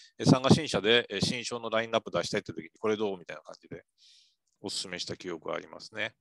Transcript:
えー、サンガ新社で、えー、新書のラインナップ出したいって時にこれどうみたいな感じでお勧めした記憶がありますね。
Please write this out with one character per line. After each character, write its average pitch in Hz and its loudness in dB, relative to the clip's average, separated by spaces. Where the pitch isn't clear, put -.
え 117 -6
ー、 113 6
サ 135 10
ン 131 -2
ガ 135 6
新 151 6
社 110 0
で、 117 6
え 101 -4
ー、 92 0
新 117 -2
書 120 -6
の 113 -6
ラ 110 2
イ 117 -8
ン 113 -6
ナ 113 2
ッ 110 2
プ 95 -12
出 85 0
し - -6
た - -2
い 101 0
っ - -20
て - -12
時 80 -12
に 82 -20
こ 113 -2
れ 107 4
ど 104 -2
う 95 -6
み 85 -16
た 82 -12
い - -10
な 78 -16
感 87 -18
じ 82 -20
で 85 -14
お 104 -10
勧 - -6
め 87 -8
し - -6
た - -8
記 90 -8
憶 82 -8
が 82 -4
あ 80 -4
り 82 -12
ま 82 -18
す - -18
ね。 107 -6